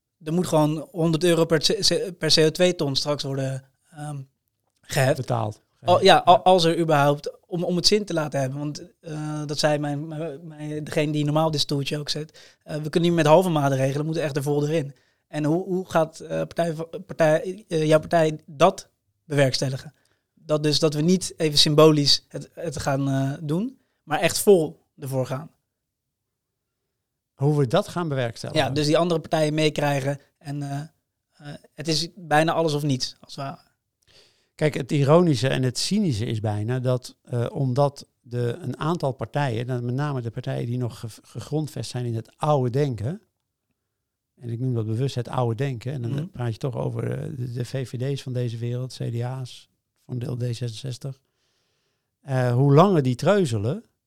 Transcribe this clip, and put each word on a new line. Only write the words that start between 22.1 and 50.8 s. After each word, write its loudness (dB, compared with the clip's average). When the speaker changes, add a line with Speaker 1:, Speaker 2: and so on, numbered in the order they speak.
Speaker 1:
het, -14
het -8
gaan, -2
eh, 0
doen, -4
maar -4
echt 0
vol 4
ervoor -4
gaan. -10
Speaker 2:
Hoe 0
we 2
dat 0
gaan -4
bewerkstelligen? -4
Speaker 1:
Ja, -4
dus 0
die 2
andere 0
partijen 0
meekrijgen. 0
En, -10
eh, -8
eh, -18
het -10
is -2
bijna 2
alles 0
of -2
niets, -2
als -20
het -12
ware. -16
Speaker 2:
Kijk, 0
het -4
ironische 4
en 0
het -2
cynische 0
is -4
bijna -4
dat, -2
eh, -4
omdat 0
de, -4
een -8
aantal -2
partijen, -4
dan -6
met -4
name -4
de -6
partijen -6
die -4
nog -6
ge-, -12
gegrondvest -8
zijn -6
in -4
het -10
oude 2
denken, -4
en -14
ik -6
noem -2
dat -2
bewust -2
het -6
oude 0
denken, -6
en -6
dan -4
Speaker 1:
Mhm. -4
Speaker 2:
praat -6
je -8
toch -6
over, -4
eh, -8
de, -8
de -6
V -8
V -4
D's -8
van -10
deze -4
wereld, -6
C -6
D -4
A's, -10
voor -10
een -4
deel -6
D -6
zesenzestig. -8